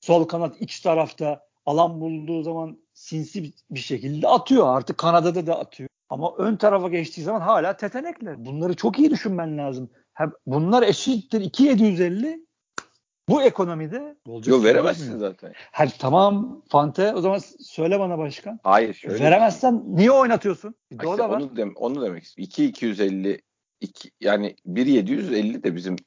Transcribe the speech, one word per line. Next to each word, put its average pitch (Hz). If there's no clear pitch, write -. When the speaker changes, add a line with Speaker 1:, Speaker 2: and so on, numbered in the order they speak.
Speaker 1:
sol 165
kanat 165
iç -
tarafta 160
alan 165
bulduğu 160
zaman 165
sinsi -
bir, 147
bir 135
şekilde 139
atıyor. 196
Artık 135
Kanada'da 170
da 165
atıyor. -
Ama 147
ön 202
tarafa 196
geçtiği 165
zaman 202
hala 190
tetenekler. 233
Bunları 160
çok 214
iyi 302
düşünmen 170
lazım. 131
Hem 151
bunlar 170
eşittir 220
iki 196
yedi 247
yüz 185
elli. 247
Bu 269
ekonomide 180
olacak 117
Speaker 2:
Yok, 127
Speaker 1:
şey 110
Speaker 2:
veremezsin 160
Speaker 1:
olmuyor. 104
Speaker 2:
zaten. 92
Speaker 1:
Ha, 151
tamam 202
Fante, 147
o 185
zaman 190
s-, -
söyle 180
bana 180
başkan. 160
Speaker 2:
Hayır, 104
şöyle 110
Speaker 1:
Veremezsen 214
niye 196
oynatıyorsun? 226
Bir 117
de -
Speaker 2:
Ha, 156
Speaker 1:
o 180
Speaker 2:
işte 214
Speaker 1:
da 220
var. 202
Speaker 2:
onu 131
dem-, 104
onu 127
demek 87
istiyorum. -
İki, -
iki 123
yüz 104
elli, 98
iki, -
yani 104
bir 107
yedi 120
yüz 185
elli 110
de 85
bizim 90